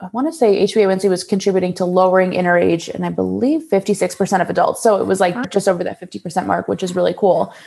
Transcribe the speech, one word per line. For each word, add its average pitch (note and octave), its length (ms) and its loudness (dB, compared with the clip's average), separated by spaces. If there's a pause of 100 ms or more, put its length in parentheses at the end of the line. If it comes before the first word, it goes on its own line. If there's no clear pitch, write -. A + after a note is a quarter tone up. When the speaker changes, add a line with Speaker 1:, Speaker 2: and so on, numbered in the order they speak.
Speaker 1:
I F#3 100 -12
wanna C#4 220 -2
say G#3+ 240 2
H G3+ 160 0
b A3 80 4
A G3 60 4
one F#3+ 120 0
C G3+ 80 0
was F3+ 160 0
contributing F#3+ 520 0
to F#3 100 -2
lowering F#3 480 4
inner F3 240 2
age, F3 320 0
and F3+ 160 -6
I F3 40 -4
believe F#3+ 560 -2
fifty-six G3 500 0
percent F#3+ 260 0
of E3+ 80 -2
adults. - 320 0
So G#3+ 180 2
it - 60 -2
was, G3 140 0
like, F3+ 160 0
Speaker 2:
Wow. A#3+ 80 -6
Speaker 1:
just G3+ 240 -2
over F3+ 160 0
that - 160 -8
fifty F3+ 180 -16
percent - 300 -6
mark, F3+ 200 -2
which G3 140 -4
is F3+ 140 -6
really F3+ 180 0
cool. F#3 400 0 (140)